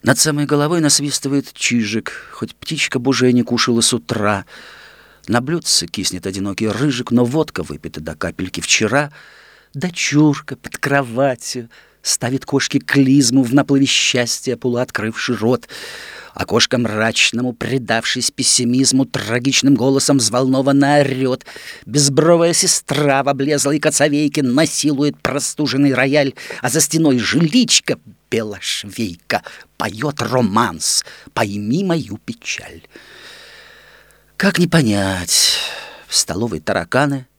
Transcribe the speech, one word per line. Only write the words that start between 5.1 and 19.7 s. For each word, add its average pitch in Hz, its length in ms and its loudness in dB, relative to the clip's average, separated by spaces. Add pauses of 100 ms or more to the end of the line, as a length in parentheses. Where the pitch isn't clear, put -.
На 117 140 2
блюдце 139 460 -2
киснет 90 380 -6
одинокий 98 420 -4
рыжик, 120 440 -2
но 120 140 4
водка 143 380 -2
выпита 76 360 -12
до 78 160 -10
капельки 87 460 -6
вчера. 135 500 0 (600)
Дочурка 147 840 0
под - 220 -16
кроватью 131 920 -2 (320)
ставит - 440 -2
кошке 139 340 0
клизму 135 640 4
в 120 100 -2
наплыве 139 320 4
счастья, - 680 -2
полуоткрывший 120 800 -4
рот. 117 320 0 (680)
А - 120 -6
кошка 117 320 2
мрачному, 113 760 0
предавшись 117 800 -2
пессимизму, 127 720 2
трагичным 127 680 2